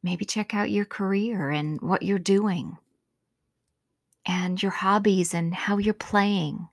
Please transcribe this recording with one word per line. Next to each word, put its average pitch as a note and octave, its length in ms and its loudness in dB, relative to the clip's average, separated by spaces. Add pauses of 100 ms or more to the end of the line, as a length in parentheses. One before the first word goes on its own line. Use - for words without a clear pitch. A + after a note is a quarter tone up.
Maybe F3+ 220 -2
check G#3+ 300 -4
out G#3 160 0
your G3+ 140 0
career G3 640 -2
and D3+ 300 -2
what F#3 240 0
you're G3 160 0
doing, G3 580 0 (1500)
and F3+ 380 -2
your G3 80 0
hobbies G3 640 2
and E3+ 180 0
how G3+ 260 0
you're G#3 160 2
playing. G3+ 800 0